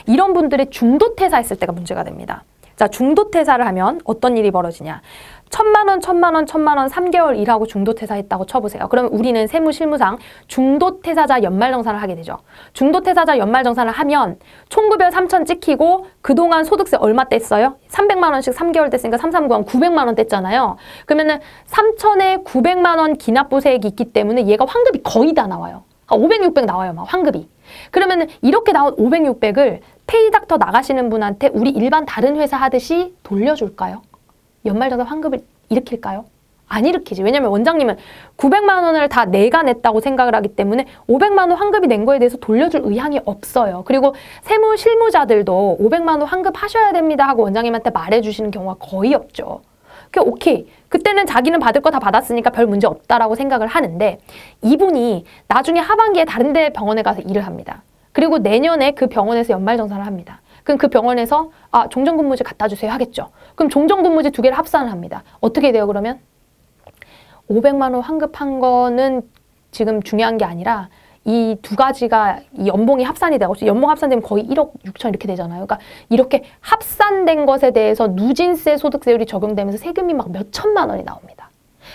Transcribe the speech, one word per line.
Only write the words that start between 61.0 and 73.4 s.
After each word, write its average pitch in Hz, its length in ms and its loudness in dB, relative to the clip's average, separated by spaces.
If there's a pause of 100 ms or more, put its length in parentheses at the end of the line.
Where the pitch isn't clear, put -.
"아, 240 160 2
종전근무제 285 560 -2
갖다 - 240 -4
주세요." 208 240 -6
하겠죠. - 380 -6 (260)
그럼 311 140 0
종전근무제 320 640 2
두 247 100 -6
개를 262 160 2
합산을 285 340 -2
합니다. 175 320 -12 (160)
어떻게 240 320 0
돼요, 214 160 0
그러면? 208 320 -6 (1300)
오백만 262 460 2
원 247 100 -4
환급한 294 560 -6
거는 247 640 0 (500)
지금 214 320 -2
중요한 226 340 -2
게 214 60 -2
아니라 180 460 -6 (340)
이 226 380 0
두 - 160 -6
가지가 233 640 0 (120)
이 196 160 -6
연봉이 233 380 2
합산이 311 340 -2
돼가지고, 190 260 -4